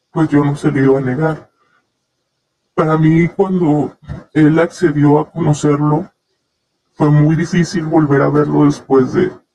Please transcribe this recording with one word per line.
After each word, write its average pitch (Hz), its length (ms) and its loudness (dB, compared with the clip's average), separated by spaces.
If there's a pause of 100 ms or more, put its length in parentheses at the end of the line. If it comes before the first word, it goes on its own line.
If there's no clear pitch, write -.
(120)
pues 156 180 -2
yo 147 160 0
no 143 100 -2
se 151 160 -4
lo 139 120 -2
iba 135 160 2
a - 20 -6
negar. 147 500 -6 (1200)
Para 160 220 0
mí, 160 320 2
cuando 175 680 -2 (360)
él 156 260 4
accedió 147 600 0
a 151 120 -8
conocerlo, 147 800 -2 (840)
fue 151 180 0
muy 151 240 2
difícil 170 500 -2
volver 151 360 0
a 143 80 0
verlo 147 360 0
después 135 480 0
de - 180 -2 (240)